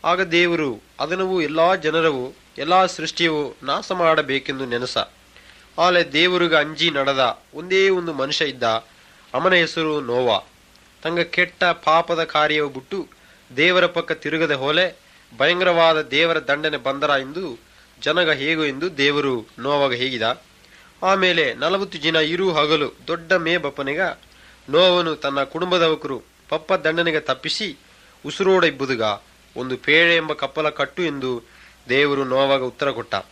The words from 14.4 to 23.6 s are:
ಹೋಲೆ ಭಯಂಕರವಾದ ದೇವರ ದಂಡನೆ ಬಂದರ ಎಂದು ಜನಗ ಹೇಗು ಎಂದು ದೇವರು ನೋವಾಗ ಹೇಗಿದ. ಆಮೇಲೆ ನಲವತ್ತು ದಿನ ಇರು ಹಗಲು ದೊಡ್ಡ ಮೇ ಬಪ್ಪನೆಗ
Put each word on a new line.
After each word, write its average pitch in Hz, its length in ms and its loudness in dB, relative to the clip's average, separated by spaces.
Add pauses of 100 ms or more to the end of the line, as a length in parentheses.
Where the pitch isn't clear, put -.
ಹೋಲೆ 151 440 0 (400)
ಭಯಂಕರವಾದ 165 640 4
ದೇವರ 156 440 0
ದಂಡನೆ 147 300 -2
ಬಂದರ 139 340 -2 (100)
ಎಂದು 143 380 -10 (440)
ಜನಗ 160 280 2
ಹೇಗು 151 340 0
ಎಂದು 147 320 -4
ದೇವರು 139 520 0 (100)
ನೋವಾಗ 139 360 0
ಹೇಗಿದ. 123 480 -4 (600)
ಆಮೇಲೆ 180 520 2
ನಲವತ್ತು 175 480 -2
ದಿನ 160 140 0
ಇರು 170 360 0
ಹಗಲು 151 400 0 (140)
ದೊಡ್ಡ 170 260 -4
ಮೇ 170 240 0
ಬಪ್ಪನೆಗ 143 440 -4 (680)